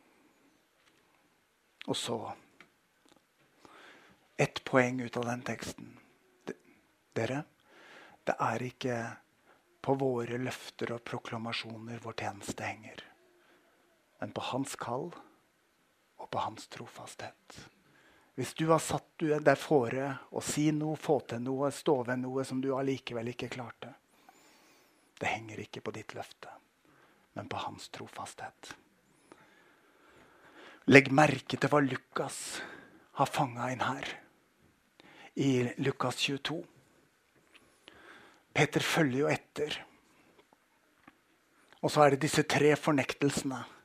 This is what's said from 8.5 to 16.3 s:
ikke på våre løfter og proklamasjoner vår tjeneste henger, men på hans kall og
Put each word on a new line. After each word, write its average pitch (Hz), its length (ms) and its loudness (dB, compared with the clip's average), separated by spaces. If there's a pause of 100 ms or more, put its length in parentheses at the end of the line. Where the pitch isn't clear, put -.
ikke 123 320 -4 (880)
på 135 160 4
våre 120 400 0
løfter 120 540 -8
og 117 120 -12
proklamasjoner 113 960 -8
vår 113 160 -10
tjeneste 104 480 -8
henger, 107 320 -12 (1200)
men 107 140 -8
på 107 160 -6
hans 135 320 -4
kall 139 320 -4
og - 1160 -20